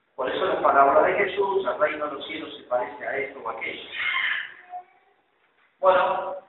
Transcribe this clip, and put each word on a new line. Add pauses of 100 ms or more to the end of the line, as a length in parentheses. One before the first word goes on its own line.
(160)
Por
eso
la
palabra
de
Jesús,
"El
reino
de
los
cielos
se
parece
a
esto
o
aquello". (1900)
Bueno, (140)